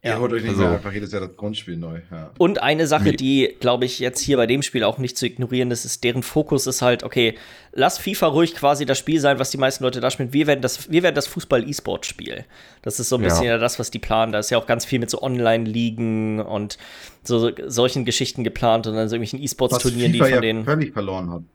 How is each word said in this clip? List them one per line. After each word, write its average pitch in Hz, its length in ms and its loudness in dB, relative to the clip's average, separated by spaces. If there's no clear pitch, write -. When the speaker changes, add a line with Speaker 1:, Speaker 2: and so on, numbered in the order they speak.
Speaker 1:
Ihr 120 60 -4
Speaker 2:
Ja. 110 80 -2
Speaker 1:
holt 120 140 -2
euch 117 80 -2
nicht 110 100 -4
Speaker 3:
Also 95 120 0
Speaker 1:
mehr 87 100 4
einfach 98 180 -4
jedes 101 220 -8
Jahr 101 80 -4
das 92 160 -12
Grundspiel 104 400 -8
neu, 82 240 -10
ja. 80 260 -14
Speaker 2:
Und 180 240 2
eine 156 260 2
Sache, 147 240 4
Speaker 3:
Nee. - 40 0
Speaker 2:
die, 135 460 2
glaub 123 220 2
ich, 123 160 -4
jetzt 123 200 -4
hier 139 160 2
bei 120 120 8
dem 131 140 2
Spiel 123 220 -2
auch 107 140 2
nicht 127 200 -4
zu - 80 -2
ignorieren 123 460 0
ist, 117 140 -4
ist, - 180 -8
deren 120 200 0
Fokus 151 440 0
ist 131 140 -2
halt, 123 220 2
okay, 117 320 0
lass - 280 2
fifa - 280 0
ruhig 165 260 2
quasi 143 320 2
das 131 140 0
Spiel 156 220 0
sein, 139 180 4
was 127 120 -2
die 135 60 -6
meisten 135 240 0
Leute 127 200 -2
da 127 100 2
spielen. 131 220 -6
Wir 151 120 4
werden 143 140 4
das, - 320 -4
wir 170 120 4
werden 175 120 4
das 143 120 -2
Fußball-E-Sport-Spiel. - 1160 -4
Das - 180 -6
ist 120 80 -4
so 131 80 2
ein 120 60 2
Speaker 3:
Ja. 95 80 2
Speaker 2:
bisschen 85 160 4
ja 117 120 2
das, 117 220 0
was 120 120 -6
die 113 80 -8
planen. 110 340 0
Da 104 60 0
ist 107 100 -4
ja 123 80 2
auch 113 100 0
ganz 117 160 0
viel 131 160 0
mit 117 100 -4
so - 120 -4
Online-Ligen 113 1200 0
und 104 360 -6
so, 120 160 2
so 120 120 2
solchen 127 360 0
Geschichten 120 400 -2
geplant 113 440 0
und 107 80 -4
dann 110 120 0
so 113 80 -2
irgendwelchen 120 240 -6
Speaker 1:
Was 143 120 -6
Speaker 2:
E-Sports-Turnieren, 120 600 0
die 120 80 2
Speaker 1:
fifa 135 60 6
Speaker 2:
von 131 100 4
Speaker 1:
ja 123 60 4
Speaker 2:
denen 110 240 0
Speaker 1:
völlig 147 260 0
verloren 92 400 -6
hat. 85 100 -8